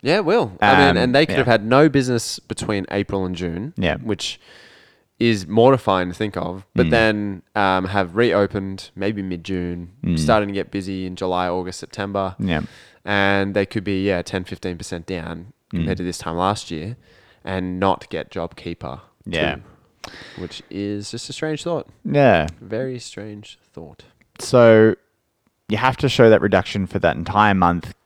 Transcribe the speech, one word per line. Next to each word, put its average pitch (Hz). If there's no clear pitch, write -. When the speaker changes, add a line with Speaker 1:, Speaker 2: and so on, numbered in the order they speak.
Speaker 1:
Yeah, 156
it 214
will. 156
I 101
mean, 92
Speaker 2:
Um, 90
Speaker 1:
and 123
they 151
could 98
Speaker 2:
yeah. 92
Speaker 1:
have 123
had 113
no 135
business 127
between -
April 98
and 92
June, 90
Speaker 2:
Yeah. 87
Speaker 1:
which -
is 110
mortifying 107
to 87
think 104
of, 90
but -
Speaker 2:
Mm. 156
Speaker 1:
then, 104
um, 95
have 92
reopened 98
maybe 101
mid-June, 87
Speaker 2:
Mm. 85
Speaker 1:
starting 104
to 98
get 98
busy 95
in 90
July, 90
August, 90
September. 98
Speaker 2:
Yeah. 87
Speaker 1:
And 98
they 98
could 107
be, 95
yeah, 92
ten, 92
fifteen 90
percent 85
down 85
compared 90
Speaker 2:
Mm. -
Speaker 1:
to 90
this 87
time 82
last 95
year 87
and 92
not 95
get -
JobKeeper 85
Speaker 2:
Yeah. 76
Speaker 1:
two, -
which 90
is 101
just -
a 139
strange 156
thought. 170
Speaker 2:
Yeah. 123
Speaker 1:
Very 120
strange 104
thought. -
Speaker 2:
So 110
you 107
have 127
to 139
show 117
that 107
reduction 98
for 98
that 78
entire 98
month 87